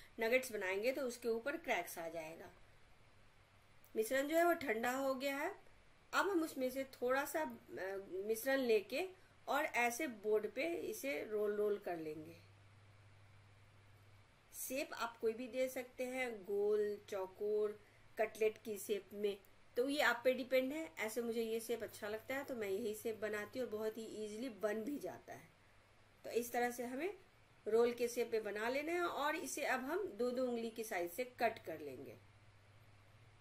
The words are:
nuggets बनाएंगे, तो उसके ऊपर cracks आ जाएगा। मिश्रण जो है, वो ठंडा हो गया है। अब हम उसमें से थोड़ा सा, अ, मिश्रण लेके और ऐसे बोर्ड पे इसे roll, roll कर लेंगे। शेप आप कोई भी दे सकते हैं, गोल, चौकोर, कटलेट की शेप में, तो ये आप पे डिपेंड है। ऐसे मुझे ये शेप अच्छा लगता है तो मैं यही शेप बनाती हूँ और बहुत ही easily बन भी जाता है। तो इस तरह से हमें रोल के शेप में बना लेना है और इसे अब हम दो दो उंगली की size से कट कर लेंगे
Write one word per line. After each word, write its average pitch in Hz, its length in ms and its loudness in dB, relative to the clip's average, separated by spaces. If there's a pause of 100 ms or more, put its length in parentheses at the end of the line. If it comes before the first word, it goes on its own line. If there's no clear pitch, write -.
(200)
nuggets 240 320 4
बनाएंगे, 202 400 0
तो 285 100 0
उसके 240 280 -2
ऊपर 233 280 0
cracks 196 400 -2
आ 165 120 -6
जाएगा। 165 420 -10 (1400)
मिश्रण 262 320 2
जो 320 100 4
है, 339 60 8
वो 339 100 6
ठंडा 247 380 0
हो 269 240 0
गया 277 220 -2
है। 330 180 -4 (580)
अब 311 160 2
हम 339 140 2
उसमें 262 260 -2
से 269 140 -2
थोड़ा 262 420 0
सा, 311 160 0
अ, 240 160 -4 (520)
मिश्रण 220 480 2
लेके 254 500 4 (400)
और 285 180 2
ऐसे 240 420 2
बोर्ड 208 440 0
पे 330 240 -2
इसे - 480 -4
roll, 208 320 0
roll 208 220 2
कर 175 200 -4
लेंगे। 156 400 -8 (2250)
शेप 302 400 -4
आप 233 240 -4
कोई 226 160 2
भी 240 140 -6
दे 262 200 2
सकते 254 360 -6
हैं, 247 400 -2
गोल, 208 540 2 (120)
चौकोर, 208 760 -2 (300)
कटलेट 214 400 2
की 214 200 -6
शेप 202 360 -4
में, 202 240 0 (400)
तो 262 120 4
ये 285 120 4
आप 233 220 6
पे 254 100 6
डिपेंड 262 400 2
है। 320 240 -6
ऐसे 220 240 -2
मुझे 233 220 0
ये 226 160 0
शेप 226 240 -4
अच्छा 202 240 -6
लगता 220 280 -4
है 277 80 -2
तो 277 120 -6
मैं 208 140 -2
यही 214 260 0
शेप 220 220 -4
बनाती 208 420 -4
हूँ 240 80 -2
और 208 60 -8
बहुत 220 240 -2
ही 220 60 -6
easily 214 460 -6
बन 214 340 -2
भी 285 160 -4
जाता - 340 -8
है। - 160 -16 (760)
तो - 60 -10
इस 240 220 0
तरह 240 200 2
से 240 140 -6
हमें 294 340 -4 (480)
रोल 233 260 8
के 240 140 2
शेप 233 260 0
में 220 100 2
बना 208 260 -2
लेना 294 220 0
है 349 100 2
और 302 340 2
इसे 302 300 -2
अब 247 140 2
हम 330 280 0
दो 240 240 0
दो 254 160 2
उंगली 233 220 0
की 226 140 -4
size 175 280 -2
से 254 140 -2
कट 233 400 0
कर 160 140 -6
लेंगे 131 400 -10 (1200)